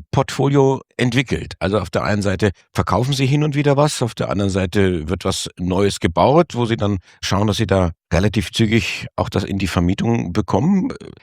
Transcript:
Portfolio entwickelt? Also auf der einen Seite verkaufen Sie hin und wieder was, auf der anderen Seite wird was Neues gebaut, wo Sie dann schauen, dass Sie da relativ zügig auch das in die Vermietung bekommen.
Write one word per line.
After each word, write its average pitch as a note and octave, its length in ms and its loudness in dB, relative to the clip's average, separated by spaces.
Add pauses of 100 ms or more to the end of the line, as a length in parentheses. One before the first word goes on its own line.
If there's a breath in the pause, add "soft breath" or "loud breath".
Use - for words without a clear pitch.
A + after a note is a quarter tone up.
(100)
Portfolio C#3 720 2 (160)
entwickelt? A#2 640 -2
Also F#2+ 200 0
auf F2 120 -4
der - 140 -2
einen G#2 180 0
Seite F#2+ 300 0 (200 soft breath)
verkaufen B2 400 0
Sie C3+ 140 0
hin D3 180 2
und D3+ 100 -2
wieder C#3+ 220 2
was, D3+ 240 2
auf A#2 140 -2
der - 160 -4
anderen G2 200 0
Seite F#2 600 0
wird F2+ 160 -4
was - 320 -4
Neues F#2 420 0
gebaut, G#2+ 540 4
wo A#2+ 100 0
Sie A2+ 140 0
dann G2+ 180 0 (260 soft breath)
schauen, G2+ 240 0
dass G2+ 120 0
Sie A2 80 0
da F#2+ 240 2 (200)
relativ F#2+ 420 0
zügig - 600 0
auch - 140 -2
das F#3 160 -2
in G2 140 -4
die G2+ 80 -2
Vermietung F#2+ 640 0
bekommen. D3+ 640 0 (280)